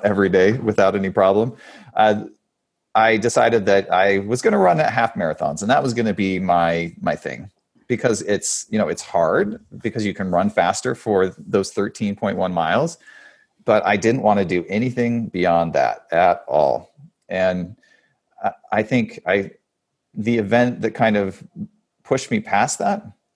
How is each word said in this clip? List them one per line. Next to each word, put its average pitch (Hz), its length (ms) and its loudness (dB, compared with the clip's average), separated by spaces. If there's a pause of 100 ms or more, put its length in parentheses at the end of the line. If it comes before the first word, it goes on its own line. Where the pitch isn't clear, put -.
every 98 260 2
day 95 240 4
without 104 420 2
any 95 140 -2
problem, 104 460 2 (400)
uh, 107 280 4 (720)
I 110 220 4
decided 117 500 2
that 98 260 2
I 98 260 2
was 107 220 -4
gonna 214 160 2
run 180 220 4
at 151 120 0
half 117 220 -2
marathons, 78 480 -4
and 101 80 -4
that 139 140 2
was 123 100 -4
gonna 110 200 -2
be 95 260 -2
my, 85 640 0
my 76 140 -2
thing. 76 340 -12 (380)
Because 113 360 -2
it's, - 460 -4
you 107 80 -2
know, 98 100 0
it's 85 140 -6
hard 135 600 0 (180)
because 110 240 -6
you 98 80 -2
can 95 160 -6
run 95 220 0
faster 98 420 0
for 98 360 0 (100)
those - 320 -2
thirteen 101 440 -4
point 101 220 -4
one 92 160 -4
miles, 90 440 0 (680)
but 107 200 4
I 104 120 2
didn't 113 240 0
wanna 101 240 2
do 87 240 -2
anything 117 580 -2
beyond 85 460 0
that 62 380 0
at 87 360 2
all. 69 440 0 (380)
And 92 460 -2 (680)
I, 98 80 -4 (200)
I 107 120 0
think 113 420 -4
I, 98 260 -2 (640)
the 113 240 -2
event 117 440 0
that 110 100 -2
kind 110 260 0
of 98 260 -4 (600)
pushed - 280 -2
me 107 80 0
past 107 400 0
that, - 240 -2 (320)